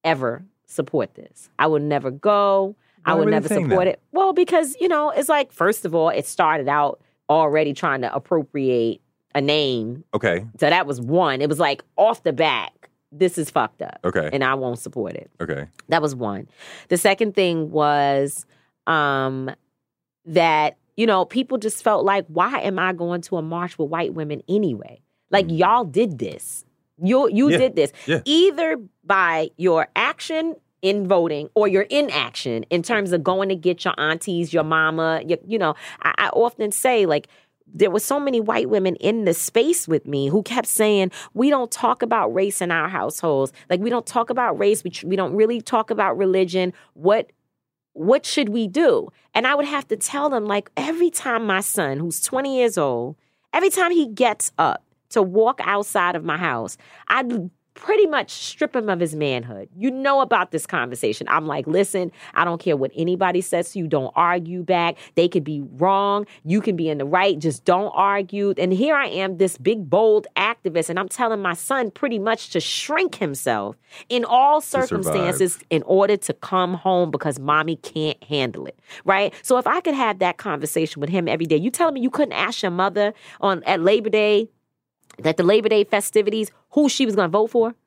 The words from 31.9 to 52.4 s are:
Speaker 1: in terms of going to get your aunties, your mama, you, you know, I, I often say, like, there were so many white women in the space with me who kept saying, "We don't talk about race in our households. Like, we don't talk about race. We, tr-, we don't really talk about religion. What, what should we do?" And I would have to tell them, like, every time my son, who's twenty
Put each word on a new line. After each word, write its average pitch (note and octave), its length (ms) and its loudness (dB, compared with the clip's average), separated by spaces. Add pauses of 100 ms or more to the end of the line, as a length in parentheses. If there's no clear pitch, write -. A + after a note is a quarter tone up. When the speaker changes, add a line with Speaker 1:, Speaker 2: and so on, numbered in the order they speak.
Speaker 1:
in F3 140 0
terms G3+ 300 -2
of E3 100 0
going F#3+ 260 0
to F#3+ 60 0
get E3+ 300 -2
your F#3 120 0
aunties, D#3+ 560 -2
your D#3+ 100 4
mama, D#3+ 600 0
you, E3 120 0 (100)
you A3 100 -2
know, D#3+ 180 0 (260)
I, - 160 -8
I G3+ 120 0
often A3 420 0
say, A#3 340 2
like, D3+ 220 0 (440)
there F3+ 200 2
were G#3 80 0
so C#4 200 -2
many C4 220 0
white - 280 0
women F#3+ 260 2
in A3+ 300 0
the E3+ 80 4
space C#4+ 540 0
with D#3+ 200 0
me C#3 200 -2
who G3 160 2
kept A#3+ 240 -4
saying, G#3 440 2 (220)
"We B3+ 160 2
don't B3+ 220 0
talk A#3+ 300 0
about A3 320 0
race G3 280 0
in F3 100 -2
our E3 180 0
households. C#3 640 -2 (160)
Like, F3+ 100 2
we A3 100 -2
don't A#3 180 -2
talk A#3 220 -2
about A#3+ 300 0
race. G3+ 240 2
We, F3+ 60 -8
tr-, - 180 -12
we F#3+ 80 0
don't F3+ 200 -2
really A3 260 2
talk A3 300 -2
about G3 260 0
religion. F#3 560 0 (220)
What, G3 360 0 (600)
what G3 320 2
should C4+ 240 0
we A3 180 -2
do?" G#3 420 2 (260)
And A#3 100 0
I C4+ 80 2
would D4 140 0
have D4 220 -6
to A3 60 -2
tell C#4+ 360 -2
them, A3 160 -2
like, G3+ 280 -2
every E4 360 0
time A#3 340 -4
my F#3+ 160 2
son, C#3+ 380 -2
who's E3 200 -4
twenty C4 380 -2